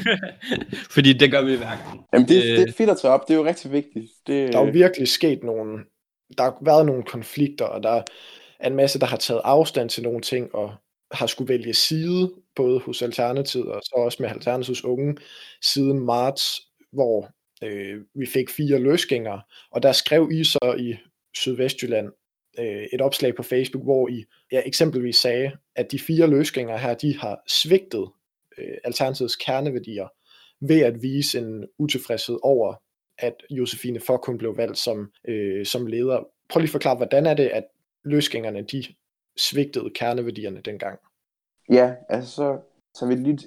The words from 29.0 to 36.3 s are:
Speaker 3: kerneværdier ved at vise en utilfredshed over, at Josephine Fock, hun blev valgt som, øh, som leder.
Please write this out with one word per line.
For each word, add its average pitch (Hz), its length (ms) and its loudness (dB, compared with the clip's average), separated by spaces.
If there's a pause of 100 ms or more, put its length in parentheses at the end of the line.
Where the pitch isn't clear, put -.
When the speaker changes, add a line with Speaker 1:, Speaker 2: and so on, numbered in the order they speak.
Speaker 3:
kerneværdier 123 720 -6 (520)
ved 156 220 4
at 117 220 2
vise 135 360 -2
en 110 260 -10 (120)
utilfredshed 123 680 -4
over, 117 300 2 (440)
at 120 160 -4 (160)
Josephine 123 500 -6
Fock, 127 260 -2
hun 123 120 -6
blev 110 200 -6
valgt 117 200 -4
som, 107 340 -6 (160)
øh, 101 380 -4
som 123 220 -4
leder. 120 320 0 (300)